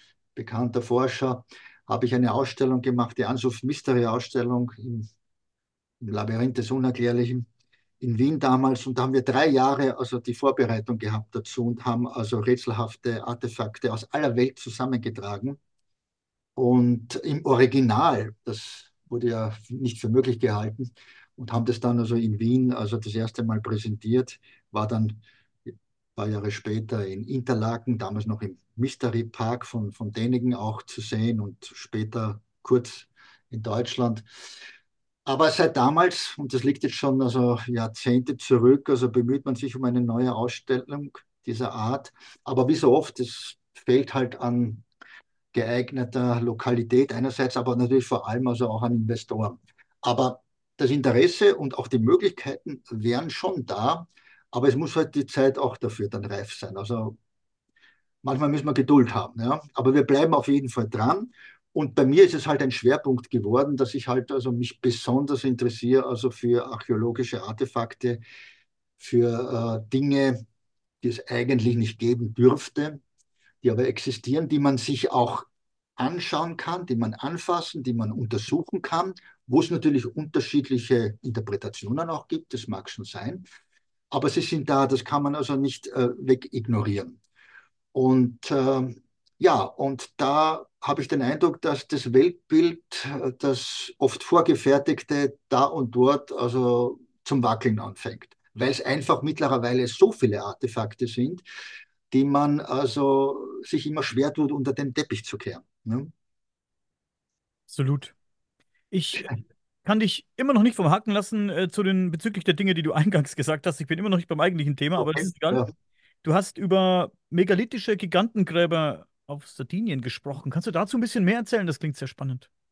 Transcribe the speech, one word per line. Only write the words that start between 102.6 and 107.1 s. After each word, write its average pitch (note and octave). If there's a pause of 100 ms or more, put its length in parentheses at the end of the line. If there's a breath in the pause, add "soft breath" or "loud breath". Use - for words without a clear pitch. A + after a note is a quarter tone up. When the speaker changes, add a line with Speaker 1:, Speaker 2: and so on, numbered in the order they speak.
Speaker 1:
sich D3+
immer D3+
schwer C3+
tut, D3
unter C#3
den C#3
Teppich -
zu -
kehren, - (200)
ne? C3 (1500)